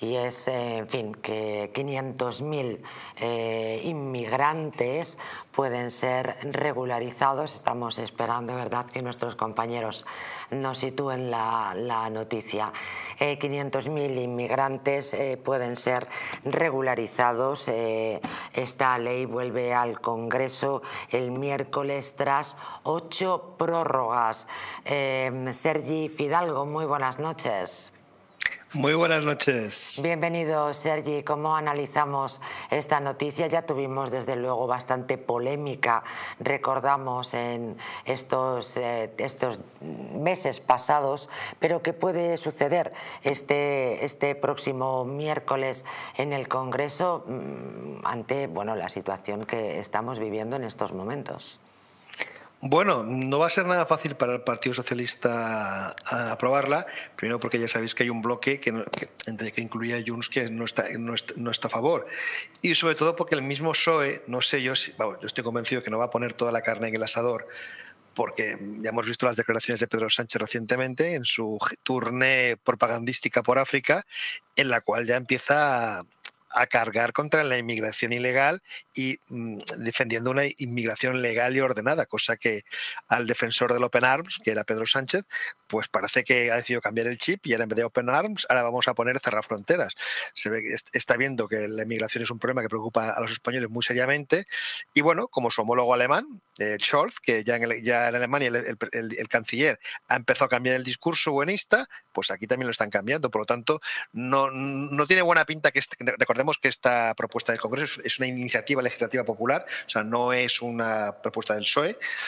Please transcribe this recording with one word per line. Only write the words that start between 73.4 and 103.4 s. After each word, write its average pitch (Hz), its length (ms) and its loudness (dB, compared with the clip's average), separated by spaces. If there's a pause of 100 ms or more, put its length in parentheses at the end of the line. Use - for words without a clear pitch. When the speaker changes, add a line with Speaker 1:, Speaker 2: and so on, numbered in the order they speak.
Speaker 2:
por 123 160 6
África, 139 480 2 (500)
en 135 140 4
la 117 100 4
cual - 240 0
ya 120 120 4
empieza 127 840 2
a, 87 60 -8 (440)
a 123 180 4
cargar 117 460 2
contra 151 320 4
la 127 140 2
inmigración 113 560 -2
ilegal 131 480 4 (340)
y, 131 300 -2
mm, 117 320 -8 (200)
defendiendo 117 520 0
una 139 140 2 (140)
inmigración 123 640 -2
legal 120 360 2
y 135 40 4
ordenada, 127 460 2
cosa 110 300 -2
que 107 260 0 (460)
al 120 180 2
defensor 120 460 2
del 123 100 2
Open 120 220 4
Arms, 139 340 2
que 110 140 0
era 107 100 0
Pedro 113 240 -2
Sánchez, 139 400 0 (400)
pues 107 220 -2
parece 104 340 0
que 120 300 4
ha 117 40 4
decidido 120 240 0
cambiar 113 280 0
el 120 100 -2
chip 190 280 0
y 120 80 2
ahora 117 100 2
en 110 60 -2
vez 107 80 -2
de 117 60 4
Open 120 240 0
Arms, 180 400 2
ahora 127 140 6
vamos 120 240 0
a 127 80 4
poner 123 240 2
cerrar 107 240 0
fronteras. 113 540 0 (360)
Se - 160 -2
ve 110 140 -2
que 110 120 -4
est-, - 200 -2
está - 220 4
viendo 123 320 0
que 107 180 0
la 110 160 -2
inmigración 110 400 -4
es 117 80 -4
un 117 80 -6
problema 123 240 0
que 110 60 -2
preocupa 113 400 -2
a 110 120 -2
los 113 120 -2
españoles 120 360 -4
muy 117 140 -4
seriamente 139 640 2 (460)
y 143 80 4
bueno, 165 260 4
como 120 240 0
su - 120 2
homólogo 120 300 4
alemán, 131 320 4 (360)
eh, 107 200 0
Scholz, 151 380 2
que 113 240 2
ya 120 140 2
en 117 80 0
el, 117 180 0
ya 120 260 4
en 117 60 0
Alemania 123 320 2
el, 120 100 2
el, 120 220 -2 (140)
el, 113 260 -4
el 110 100 -4
canciller 123 520 2 (260)
ha 123 80 2
empezado 127 300 4
a 131 60 6
cambiar 127 260 4
el 127 80 -2
discurso 151 480 0
buenista, 190 560 2 (240)
pues - 180 0
aquí 98 160 -6
también 123 220 0
lo 113 40 0
están 110 180 0
cambiando. 123 380 0
Por 104 120 0